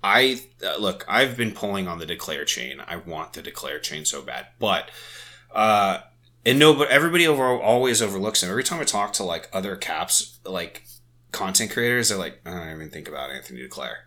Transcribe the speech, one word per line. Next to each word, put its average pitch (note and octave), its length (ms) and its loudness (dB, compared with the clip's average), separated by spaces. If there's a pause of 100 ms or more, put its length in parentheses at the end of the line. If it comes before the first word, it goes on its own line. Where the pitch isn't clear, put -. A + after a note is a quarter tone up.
I, A#2+ 380 4 (220)
uh, D#2+ 160 -4
look, G2 280 -2
I've A#2+ 300 4
been A2+ 160 0
pulling G2 340 -4
on E2+ 120 -6
the E2 80 -10
Duclair D#2+ 400 -6
chain. C2 400 -4
I E2+ 100 -8
want E2 380 -10
the E2+ 80 -14
Duclair D2+ 400 -8
chain D#2 240 -8
so C#2 160 -4
bad. B1+ 260 -10 (100)
But, G2 320 0 (640)
uh, G#2 460 4 (460)
and C3 120 4
no, D3+ 160 10
but C#3+ 160 2
everybody E3 360 4
over, C#3+ 160 4
always A#2+ 600 4
overlooks G2 400 0
him. F#2 80 -2
Every B2 140 -2
time E3+ 140 -2
I D3+ 60 -4
talk G2+ 300 0
to, - 80 -2
like, E2+ 280 -4
other F#2+ 260 -4
Caps, - 680 -2
like, F2+ 400 -8 (480)
content G2 380 -2
creators, A#2+ 400 2
they're G2+ 80 -2
like, E2+ 260 -8
"I - 60 -12
don't E2 200 -10
even D#2 200 -12
think D2+ 180 -14
about C#2 220 -8
Anthony B1+ 360 -14
Duclair." B1+ 280 -10 (120)